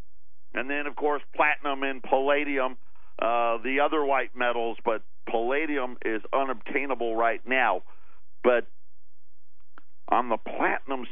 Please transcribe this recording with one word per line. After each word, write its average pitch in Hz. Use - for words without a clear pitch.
And 123
then, 147
of 139
course, 143
platinum 147
and 135
palladium, 135
uh, 117
the 131
other 151
white 131
metals, 117
but 110
palladium 127
is 110
unobtainable 127
right 113
now. 120
But 120
on 120
the 113
platinum 131